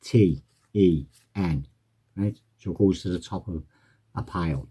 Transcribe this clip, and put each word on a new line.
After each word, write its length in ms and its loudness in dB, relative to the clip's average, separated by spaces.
T 420 2
E 320 4
N, 320 -2
right? 240 -4
So 140 -10
it 60 -6
goes 240 4
to 80 -6
the 100 -2
top 280 -10
of 160 -8
a 80 -6
pile. 480 -4